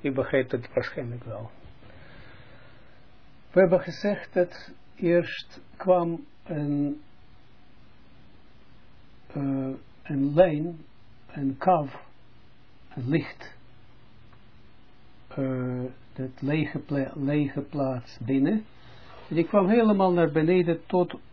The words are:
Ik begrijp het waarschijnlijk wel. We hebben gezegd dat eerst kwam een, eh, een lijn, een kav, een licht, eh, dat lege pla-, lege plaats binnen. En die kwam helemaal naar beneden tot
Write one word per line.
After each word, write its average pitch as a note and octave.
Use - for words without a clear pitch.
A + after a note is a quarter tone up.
Ik C#3
begrijp C3
het A#2+
waarschijnlijk A#2+
wel. G#2+
We -
hebben -
gezegd -
dat -
eerst -
kwam F3
een, C#3+
eh, C3+
een C#3+
lijn, E3
een C3+
kav, D#3
een B2
licht, -
eh, B2+
dat C3
lege D3
pla-, C#3
lege C#3+
plaats C3+
binnen. C3+
En -
die E3+
kwam G3
helemaal G#3
naar E3+
beneden E3
tot F3+